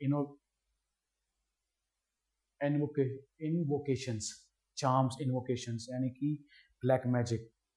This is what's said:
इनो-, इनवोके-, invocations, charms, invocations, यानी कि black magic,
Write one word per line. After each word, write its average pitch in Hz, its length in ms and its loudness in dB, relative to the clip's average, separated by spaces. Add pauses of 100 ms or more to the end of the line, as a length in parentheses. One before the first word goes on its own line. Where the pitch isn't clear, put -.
इनो-, 143 340 0 (2250)
इनवोके-, 143 560 2 (220)
invocations, 139 1080 -2 (280)
charms, 131 460 2
invocations, 123 680 -4
यानी 127 200 -2
कि 143 360 -4 (340)
black 131 260 4
magic, 120 440 0 (260)